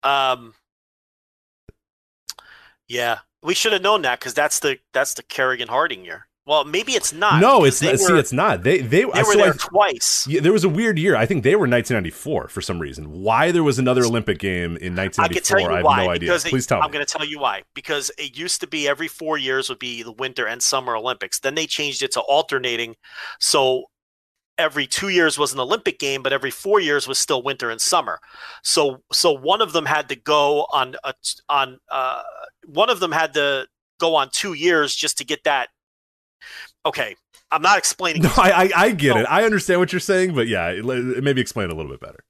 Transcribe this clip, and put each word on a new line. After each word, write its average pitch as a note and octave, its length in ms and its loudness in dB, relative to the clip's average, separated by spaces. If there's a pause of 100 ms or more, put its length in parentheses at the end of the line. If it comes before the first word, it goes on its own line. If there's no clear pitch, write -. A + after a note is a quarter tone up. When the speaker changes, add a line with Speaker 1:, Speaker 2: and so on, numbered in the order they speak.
Speaker 1:
Um, C3 520 0 (2250)
yeah, A#2+ 300 -2 (240)
we E3 120 -2
should A3 180 0
have F#3+ 100 0
known G3+ 200 2
that B2+ 180 -2
'cause A#2+ 140 -10
that's D3 260 0
the, C#3 180 -2 (140)
that's C3+ 220 0
the - 80 -14
Kerrigan B2+ 460 -2
Harding B2 360 -2
year. E2+ 220 -16 (200)
Well, C#3+ 180 2
maybe F#3+ 280 -4
it's A3+ 200 -2
not, F3 280 4
Speaker 2:
No, B3 180 8
Speaker 1:
'cause D#3 100 8
Speaker 2:
it's C3+ 120 2
Speaker 1:
they D3 120 2
Speaker 2:
not. - 80 2
See, F3+ 120 4
Speaker 1:
were, D#3+ 60 6
Speaker 2:
it's - 140 0
not. C3 320 0
They, D3+ 140 4
they, C#3 240 2
Speaker 1:
they - 20 4
were A#3+ 100 -4 (100)
Speaker 2:
so G#3 140 4
Speaker 1:
there G3 140 6
Speaker 2:
I, C#3 40 -4
Speaker 1:
twice. F3 680 0
Speaker 2:
yeah, D3+ 140 0
there E3 120 4
was G3+ 120 4
a F#3+ 40 4
weird G3+ 300 0
year. E3 160 2
I A2 120 2
think C#3 180 0
they C#3 100 4
were G3+ 140 2
nineteen A#2+ 280 2
ninety-four G2+ 520 -4
for - 120 -8
some F2 200 -4
reason. D2+ 420 -10
Why A#2 300 4
there E3+ 100 4
was C#3 160 2
another B2+ 260 2
Olympic A2+ 340 0
game F2 400 -4
in F2+ 200 -6
Speaker 1:
I F#2+ 100 0
can - 40 -8
tell - 120 0
Speaker 2:
nineteen E3+ 100 0 (220)
ninety-four, - 40 4
Speaker 1:
you F2+ 80 -2
Speaker 2:
I E2 80 0
have - 80 -2
Speaker 1:
why, C3 220 4
Speaker 2:
no F2+ 40 0
idea. E2+ 180 -2
Speaker 1:
because E3+ 180 0
it, E3+ 40 -4
Speaker 2:
Please C3+ 160 -2
tell A#2+ 160 0
Speaker 1:
I'm D3+ 80 -2
Speaker 2:
me. - 40 -14
Speaker 1:
gonna D3 100 -4
tell D3+ 200 -6
you D3+ 140 -8
why. G#2+ 240 -2 (120)
Because C#3 440 -6
it C#3 180 -12
used E3+ 260 -6
to E3+ 40 -10
be D3 220 -2
every C#3+ 180 -2
four D#3 320 -6
years C3 300 -2
would B2+ 100 -8
be A#2+ 240 -10
the A2+ 100 -14
Winter B2+ 340 -6
and A#2 140 -6
Summer B2+ 360 -2
Olympics. A2+ 420 -4
Then C3+ 160 -2
they D#3+ 120 -2
changed C#3+ 360 -6
it C3+ 100 -2
to B2 100 -2
alternating. B2+ 720 -2 (420)
So C3 460 2 (720)
every D3 300 0
two - 220 -4
years E3+ 280 2
was C#3+ 140 0
an C3+ 80 -6
Olympic F3+ 400 -2
game, C3+ 220 -4
but C3+ 100 0
every C3+ 180 -2
four G3+ 300 0
years D3 260 0
was C3 120 -4
still C3 240 -2
winter A#2+ 280 -4
and A2+ 100 -8
summer. A#2+ 380 0 (460)
So, C#3 380 0 (100)
so - 200 4
one D3 300 0
of F3 100 -4
them D#3 140 0
had D3 220 -2
to C#3+ 80 -6
go D3 560 2
on C3 320 -2
a, C3+ 100 -6 (340)
on, C3+ 300 -2 (120)
uh, C3 320 -4 (440)
one F3+ 240 0
of G#3+ 100 0
them F3 120 -2
had D#3 220 -2
to C#3+ 340 -2 (320)
go E3 160 2
on C3+ 160 0
two G3 220 -4
years D3+ 420 2
just - 220 -4
to C3+ 60 -10
get D3 200 -6
that. C3+ 240 0 (1160)
Okay, A#2 300 -4 (340)
I'm D#3 120 0
not F#3+ 160 6
explaining E3+ 440 -2
Speaker 2:
<laughs> - 0 -
No, E3+ 80 4
Speaker 1:
this. - 80 2
Speaker 2:
I, F#3+ 120 6 (140)
I, G3 100 2
I G3 180 4
get C#3+ 200 2
Speaker 1:
So A2+ 80 2
Speaker 2:
it. A#2+ 100 0
I F#3 140 2
understand F#3+ 360 2
what F3+ 120 0
you're F3+ 80 -2
saying, F#3 340 0
but A#2+ 120 0
yeah, F#2 220 -2
it, F#2 160 -6
it, B2 400 -4
maybe C#3 160 2
explain G#2 300 -4
a E2 40 -4
little D#2 160 -8
bit C2+ 100 -16
better. B1 300 -20